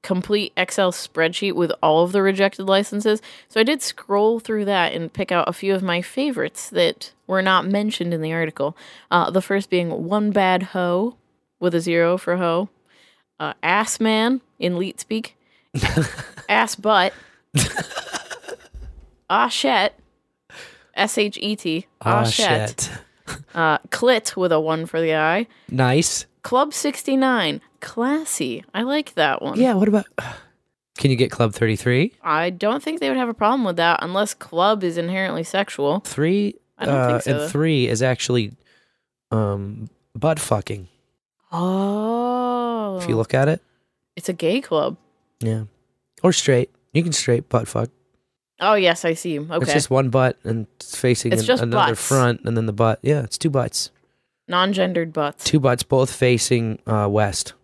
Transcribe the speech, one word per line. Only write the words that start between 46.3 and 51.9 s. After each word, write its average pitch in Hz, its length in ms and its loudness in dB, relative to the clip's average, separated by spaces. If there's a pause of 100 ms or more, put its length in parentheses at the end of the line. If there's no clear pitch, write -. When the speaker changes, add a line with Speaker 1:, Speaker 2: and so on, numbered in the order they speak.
Speaker 2:
straight. 123 360 2 (220)
You 160 120 2
can 165 100 -2
straight - 340 0
butt 113 220 0
fuck. 113 200 -2 (680)
Speaker 1:
Oh, 208 160 4
yes, 175 300 4
I 165 100 2
see. 165 240 -4
Okay. 156 240 -6
Speaker 2:
It's 143 100 0
just 143 160 2
one 131 200 2
butt 127 340 2
and 113 320 -4
it's - 200 -14
facing 123 380 2
Speaker 1:
It's 110 80 2
Speaker 2:
an-, 110 60 -2
Speaker 1:
just 247 160 4
Speaker 2:
another 120 300 2